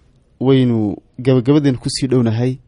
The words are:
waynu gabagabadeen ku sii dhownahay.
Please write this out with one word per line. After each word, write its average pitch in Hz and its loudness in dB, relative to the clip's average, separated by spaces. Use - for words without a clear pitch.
waynu 127 2
gabagabadeen 131 2
ku - -8
sii - -6
dhownahay. 123 0